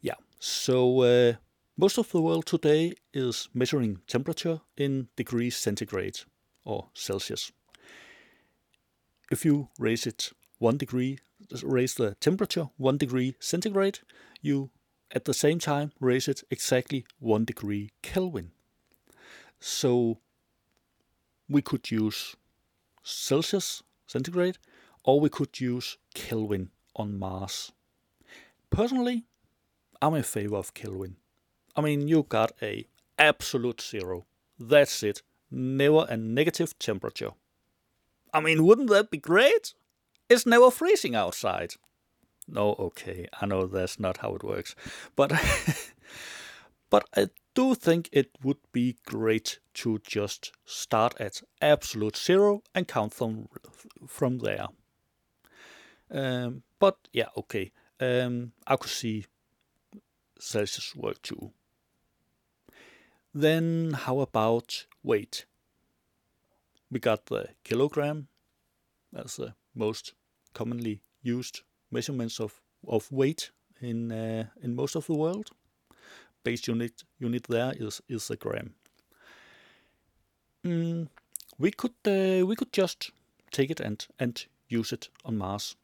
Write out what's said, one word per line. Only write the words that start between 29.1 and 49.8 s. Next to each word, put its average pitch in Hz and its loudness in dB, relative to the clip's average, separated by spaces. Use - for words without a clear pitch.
I'm 156 2
in 135 0
favor 104 -4
of 95 -4
Kelvin. 95 -10
I 147 0
mean, 147 0
you 156 6
got 113 2
a 107 -8
absolute 139 2
zero. 90 -8
That's 139 4
it. 104 -2
Never 135 4
a 117 -4
negative 139 0
temperature. - -6
I 156 2
mean, 160 4
wouldn't 233 8
that 208 4
be 165 -6
great? 240 4
It's 240 6
never 240 10
freezing 320 0
outside. 92 -2
No, 104 0
okay, 90 -8
I 104 -2
know 95 0
that's 92 -4
not 92 -2
how 98 -6
it - -10
works. 98 -8
But, 139 4
<laughs> - -6
but - 4
I 101 2
do 262 4
think 165 2
it 139 2
would 135 -2
be 123 0
great 110 -2
to 110 -2